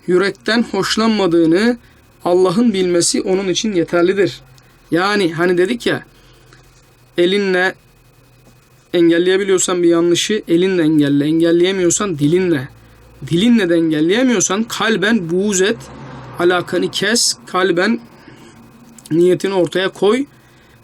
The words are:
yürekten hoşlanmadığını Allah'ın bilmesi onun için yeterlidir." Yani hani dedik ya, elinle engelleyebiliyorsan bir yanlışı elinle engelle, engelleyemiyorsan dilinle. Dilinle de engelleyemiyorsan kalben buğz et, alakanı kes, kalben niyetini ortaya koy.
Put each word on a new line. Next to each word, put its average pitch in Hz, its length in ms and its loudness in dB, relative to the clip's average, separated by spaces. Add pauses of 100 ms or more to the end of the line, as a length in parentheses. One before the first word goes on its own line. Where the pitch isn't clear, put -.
yürekten 196 560 0
hoşlanmadığını 202 1160 0 (460)
Allah'ın 185 480 2
bilmesi 180 500 -2
onun 190 260 -2
için 202 240 -4
yeterlidir." 175 680 0 (500)
Yani 185 440 0
hani 175 240 0
dedik 202 280 -2
ya, 165 200 -4 (1120)
elinle 185 560 0 (1200)
engelleyebiliyorsan 180 880 2
bir 170 60 2
yanlışı 170 600 0
elinle 180 340 2
engelle, 143 420 2
engelleyemiyorsan 170 960 0
dilinle. 156 500 0 (640)
Dilinle 196 380 2
de 170 60 2
engelleyemiyorsan 185 920 0
kalben 208 680 -2
buğz 190 300 -2
et, 214 180 0 (600)
alakanı 175 520 0
kes, - 460 -2 (100)
kalben 190 540 0 (1120)
niyetini 180 440 2
ortaya 185 340 0
koy. 220 360 0 (600)